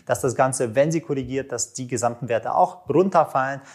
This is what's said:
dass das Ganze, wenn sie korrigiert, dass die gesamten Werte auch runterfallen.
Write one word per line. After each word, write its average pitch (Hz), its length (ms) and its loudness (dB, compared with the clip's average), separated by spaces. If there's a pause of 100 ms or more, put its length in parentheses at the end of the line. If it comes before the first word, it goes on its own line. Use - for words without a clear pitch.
dass 123 160 -2
das 123 140 0
Ganze, 131 400 0
wenn 143 160 4
sie 160 100 0
korrigiert, 131 520 -6
dass - 220 -6
die 131 120 -10
gesamten 120 420 -4
Werte 113 260 -2
auch - 340 0
runterfallen. 147 720 2 (140)